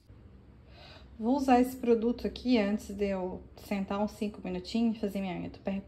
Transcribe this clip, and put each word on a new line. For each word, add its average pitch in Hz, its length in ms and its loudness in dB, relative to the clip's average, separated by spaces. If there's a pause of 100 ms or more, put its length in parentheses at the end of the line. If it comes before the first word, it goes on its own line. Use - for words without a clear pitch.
(1160)
Vou 233 200 2
usar 262 240 6
esse 254 140 0
produto 233 500 2
aqui 240 320 2
antes 208 320 0
de 202 160 -2
eu 185 360 -4 (260)
sentar 202 320 -2
uns 214 120 0
cinco - 320 -8
minutinhos 214 540 -2
e - 20 -16
fazer 196 220 -4
minha 185 140 -4
unha 175 140 -8
do - 100 -16
pé. 196 280 -4